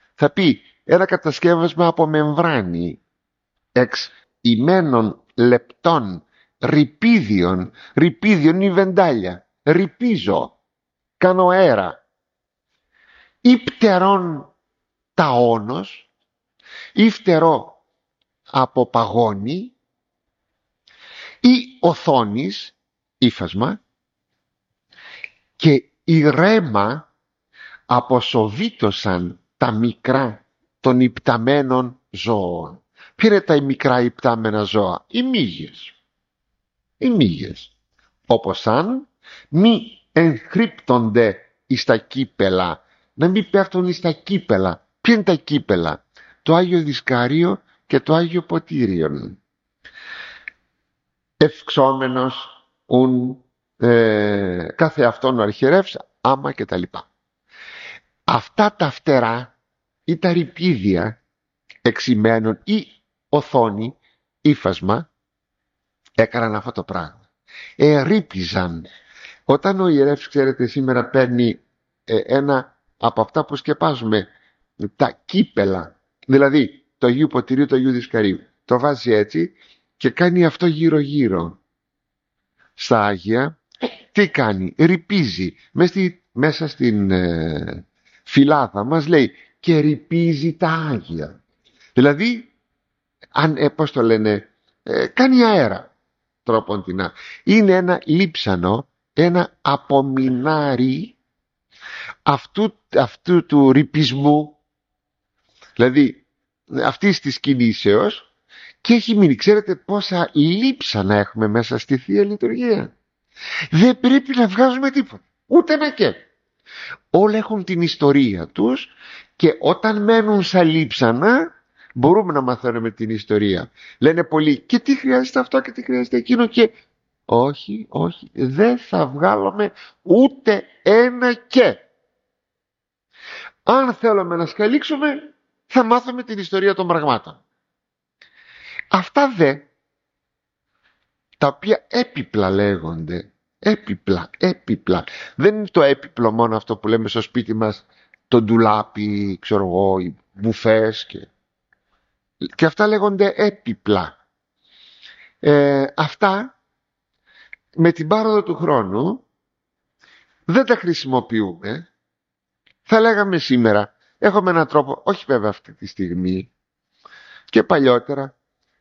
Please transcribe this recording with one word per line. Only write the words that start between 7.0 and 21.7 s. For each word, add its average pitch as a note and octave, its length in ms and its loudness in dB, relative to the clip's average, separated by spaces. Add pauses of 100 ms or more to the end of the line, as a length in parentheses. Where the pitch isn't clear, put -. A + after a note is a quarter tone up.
Ρυπίδιον E3 640 2
είναι F#3+ 100 0
η G3 60 0
βεντάλια. E3+ 760 0 (160)
Ρυπίζω. D#3 960 -2 (580)
Κάνω F#3 300 2
αέρα. C3+ 600 2 (1300)
«Ή B3 160 6
πτερών F#3 960 0 (600)
ταόνος», B2 920 0 (880)
ή G#3+ 160 4
φτερό D#3+ 760 0 (580)
από B2+ 420 0
παγόνι, A2+ 880 -2 (1700)
ή B3 400 2